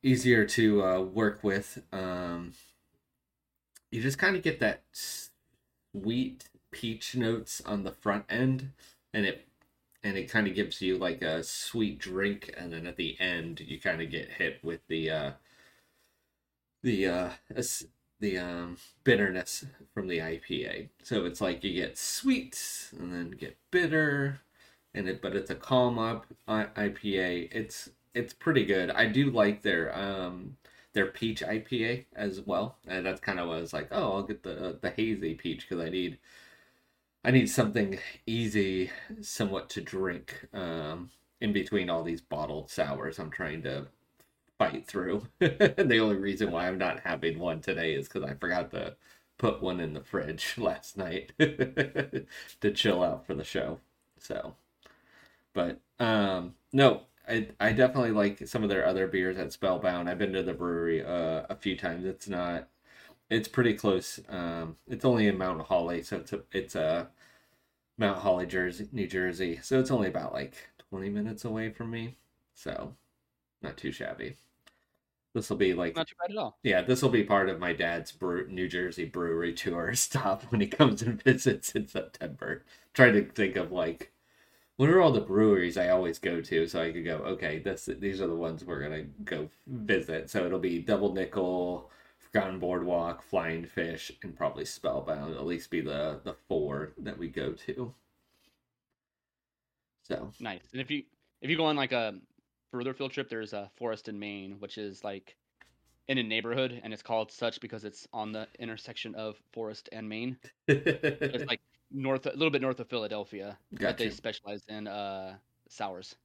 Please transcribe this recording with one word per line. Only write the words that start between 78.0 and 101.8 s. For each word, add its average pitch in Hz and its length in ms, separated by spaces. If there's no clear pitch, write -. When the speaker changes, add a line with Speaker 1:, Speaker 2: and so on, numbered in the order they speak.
Speaker 1:
brew-, 90 360
New 92 200
Jersey 87 360
brewery 85 480
tour 85 420
<laughs> - 0
stop 104 500
when 110 160
he 98 60
comes 117 360
and 110 200
visits 127 520
in 104 120
September. - 800
Trying 123 220
to 101 100
think 95 320
of, 87 140
like, 82 420
what 139 120
are 180 120
all 156 120
the 107 80
breweries 95 560
I 90 120
always 90 300
go 85 220
to 82 260
so 90 140
I 82 120
could 82 120
go, 85 140
"Okay, 80 400
this, 95 280
these 98 340
are 92 60
the 82 80
ones 80 300
we're 80 180
gonna 78 200
go 78 240
visit." 104 640
So 92 140
it'll 90 140
be 87 200
Double 98 340
Nickel, 90 800
Forgotten 95 400
Boardwalk, 87 640
Flying 82 420
Fish, 82 460
and 82 140
probably 73 280
Spellbound. 71 680
At 67 120
least 85 240
be 82 100
the, 73 420
the - 120
four 76 500
that - 200
we 82 100
go 71 240
to. 123 420
So. - 360
Speaker 2:
Nice. 107 320
And 131 100
if 127 100
you, 147 120
if 131 80
you 165 80
go 160 80
on, 151 100
like, 135 160